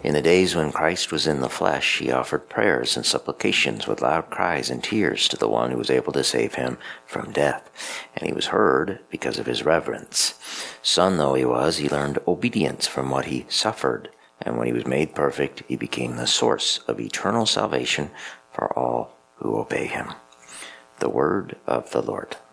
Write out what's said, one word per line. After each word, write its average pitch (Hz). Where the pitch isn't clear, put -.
In 73
the 76
days 90
when 76
Christ 80
was 78
in 73
the 62
flesh, -
he 62
offered 64
prayers 78
and 58
supplications -
with 55
loud 76
cries 85
and 64
tears 98
to -
the 55
one 58
who 64
was 58
able 64
to 67
save 60
him 64
from -
death. -
And -
he 82
was -
heard 95
because 57
of 57
his 60
reverence. -
Son 90
though 71
he 65
was, 64
he 73
learned 71
obedience 90
from 67
what 67
he 65
suffered. 65
And 58
when 58
he 60
was 60
made 71
perfect, 69
he -
became -
the -
source -
of -
eternal 110
salvation 73
for -
all 60
who 55
obey -
him. -
The -
word 85
of -
the -
Lord. -